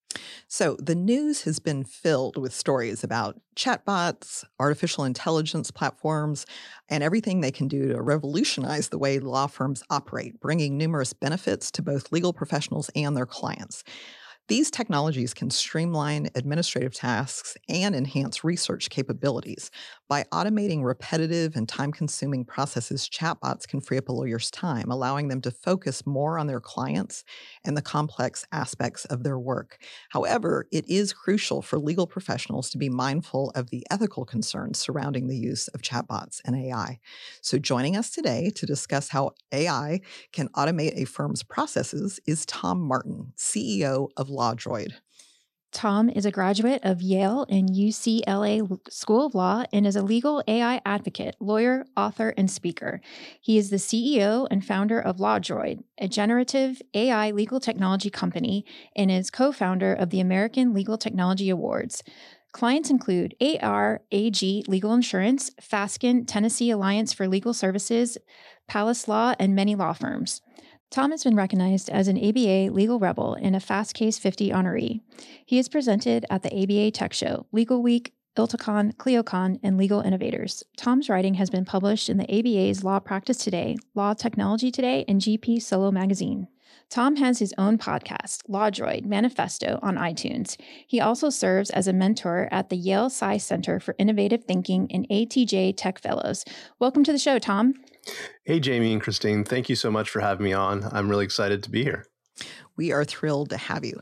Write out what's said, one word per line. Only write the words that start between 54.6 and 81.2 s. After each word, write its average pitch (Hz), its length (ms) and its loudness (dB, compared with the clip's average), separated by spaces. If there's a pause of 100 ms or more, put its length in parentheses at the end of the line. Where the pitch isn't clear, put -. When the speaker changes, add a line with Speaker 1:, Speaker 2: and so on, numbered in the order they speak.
Speaker 2:
founder 208 360 0
of 185 180 -2
LawDroid, 202 640 0 (140)
a 196 100 -4
generative 247 760 2 (120)
A 233 180 2
I 214 200 2
legal 214 280 0
technology 196 500 0
company, 180 540 -2 (320)
and 190 160 4
is 185 180 2
co-founder 190 640 2
of 180 160 0
the 185 120 0
American 214 520 2
Legal 202 240 0
Technology 190 520 0
Awards. - 520 -2 (520)
Clients 277 360 2
include 185 520 2
A 302 180 2
R 208 420 2 (100)
A 208 200 2
G 196 360 0
Legal 196 260 2
Insurance, 233 580 2 (100)
Fasken, 240 640 0
Tennessee 233 460 2
Alliance 202 400 2
for 190 160 -2
Legal 196 260 0
Services, 233 640 0 (500)
Palace 226 400 0
Law, 226 300 4
and 196 160 4
many 196 220 4
law 196 180 0
firms. - 480 -6 (480)
Tom 269 220 2
has 320 140 -2
been 240 100 6
recognized 190 540 2
as 196 180 2
an 190 100 4
A 208 140 4
B 233 160 4
A 190 220 4
Legal 220 280 4
Rebel 185 360 0
and 190 240 2
a - 20 0
Fast 202 340 -2
Case 220 240 2
fifty 196 340 0
honoree. 185 500 0 (440)
He 254 140 4
is 254 80 2
presented 233 640 2
at 190 140 0
the - 140 -2
A 196 80 2
B 202 120 4
A 208 140 4
Tech 208 200 -2
Show, - 400 -2
Legal 233 320 2
Week, 240 300 2 (240)
ILTACON, 214 580 2
ClioCon, 208 640 2
and 190 160 4
Legal 196 220 4
Innovators. - 640 -2 (140)
Tom's 254 320 4
writing 190 240 4